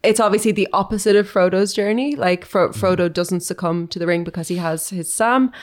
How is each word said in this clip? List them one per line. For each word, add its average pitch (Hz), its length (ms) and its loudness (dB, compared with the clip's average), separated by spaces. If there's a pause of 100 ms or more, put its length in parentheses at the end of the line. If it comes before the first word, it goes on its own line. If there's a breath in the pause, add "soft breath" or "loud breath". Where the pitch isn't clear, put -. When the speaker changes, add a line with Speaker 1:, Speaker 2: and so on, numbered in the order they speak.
Speaker 1:
it's 220 180 2
obviously 208 320 2
the 185 200 0
opposite 202 440 0
of 202 140 2
Frodo's 190 420 2
journey. 240 440 0
Like, 180 280 0
Fro-, - 260 0
Speaker 2:
Mm-hmm. 110 140 -6
Speaker 1:
Frodo 180 280 2
doesn't 175 280 -2
succumb 175 480 -4
to - 100 -10
the 170 80 -2
ring 170 180 0
because 165 240 -8
he 175 80 -2
has 165 340 -4
his 175 220 -8
Sam. 247 400 2 (100 loud breath)